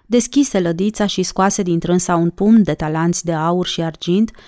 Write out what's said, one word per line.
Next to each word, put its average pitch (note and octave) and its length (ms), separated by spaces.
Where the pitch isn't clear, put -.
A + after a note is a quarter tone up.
deschise A#3+ 540
lădița F#3 460
și F#3+ 180
scoase G3 380
din E3+ 180
trânsa F3 360
un E3+ 140
pumn G#3+ 340
de D3+ 100
talanți D#3+ 520
de E3+ 80
aur E3+ 320
și - 160
argint E3+ 500